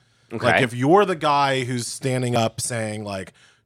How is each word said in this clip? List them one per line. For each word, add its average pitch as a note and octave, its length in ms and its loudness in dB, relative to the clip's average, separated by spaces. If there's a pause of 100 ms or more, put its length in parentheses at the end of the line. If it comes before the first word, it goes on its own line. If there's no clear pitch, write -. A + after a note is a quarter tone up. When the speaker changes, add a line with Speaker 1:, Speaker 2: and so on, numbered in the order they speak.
(320)
Speaker 1:
Okay. A2 140 -8
Speaker 2:
Like, F#2+ 160 4
if A#2 120 0
you're D3+ 300 4
the F#3 120 -2
guy C#3 480 0
who's A#2+ 220 -4
standing B2+ 500 -2
up A2+ 240 0
saying, A2 440 -6
like, F#2+ 280 -10 (340)